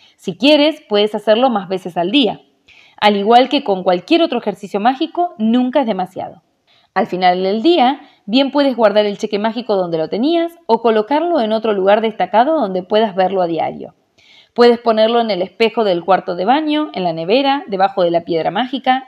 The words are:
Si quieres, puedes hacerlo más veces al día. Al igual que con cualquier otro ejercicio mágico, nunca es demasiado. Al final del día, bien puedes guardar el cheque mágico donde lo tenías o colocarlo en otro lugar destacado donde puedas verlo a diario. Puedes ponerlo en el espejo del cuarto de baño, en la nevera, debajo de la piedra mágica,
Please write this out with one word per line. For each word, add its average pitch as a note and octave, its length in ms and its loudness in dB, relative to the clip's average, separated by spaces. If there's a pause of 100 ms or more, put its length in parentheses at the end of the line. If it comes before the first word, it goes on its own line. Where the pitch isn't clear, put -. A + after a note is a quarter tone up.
(160)
Si - 220 -10
quieres, D4 500 2
puedes G#3 280 0
hacerlo A3 340 2
más G3+ 180 -4
veces F#3 300 -8
al F3 140 -2
día. G#3+ 300 0 (600)
Al G#3 160 2
igual A#3+ 320 4
que C#4 140 -2
con F#3+ 200 -2
cualquier F#3+ 380 0
otro D#4+ 160 -2
ejercicio G3+ 420 -6
mágico, D#4+ 580 -2
nunca B3+ 440 2
es A#3 60 -2
demasiado. F#3 560 -8 (500)
Al F#3+ 140 -2
final F3+ 360 0
del G3+ 180 -2
día, C#4 400 2 (240)
bien C4 260 0
puedes C#4 240 0
guardar G#3 300 2
el G3+ 120 -4
cheque G#3 220 -4
mágico A3 360 -4
donde F3 220 -2
lo D#3+ 120 -4
tenías E4 440 -2 (140)
o A3+ 140 2
colocarlo C#4+ 600 0
en G#3+ 100 -2
otro A3 220 -2
lugar G3 260 2
destacado A3 580 0
donde F#3+ 260 -2
puedas G#3+ 320 0
verlo F#3 260 0
a F3 60 0
diario. C#3 480 -6 (580)
Puedes A#3+ 240 4
ponerlo A3+ 420 2
en A3+ 120 -2
el F3+ 100 -2
espejo A3+ 420 -2
del F3 220 0
cuarto F3+ 300 0
de F3+ 100 -4
baño, D4+ 480 -2
en F#3+ 100 -6
la E3+ 80 -2
nevera, B3+ 540 -2
debajo G3 380 -2
de E3+ 80 2
la E3+ 100 0
piedra E3 300 -2
mágica, B3+ 560 -4